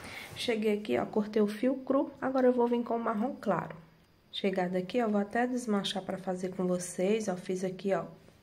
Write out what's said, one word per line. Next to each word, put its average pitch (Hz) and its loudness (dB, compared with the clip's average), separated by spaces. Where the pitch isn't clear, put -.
Cheguei 220 0
aqui, 214 -2
ó, - 2
cortei 214 0
o 202 6
fio 254 0
cru, 269 2
agora 262 4
eu 247 6
vou 240 4
vir 240 2
com 233 -2
o 233 -2
marrom 233 0
claro. - 0
Chegada 185 0
aqui, 185 0
ó, 220 2
vou 208 4
até 220 0
desmanchar 208 -2
pra 190 -4
fazer 185 -4
com 185 0
vocês, 185 2
ó, 180 -2
fiz 185 -4
aqui, 190 -2
ó, 170 0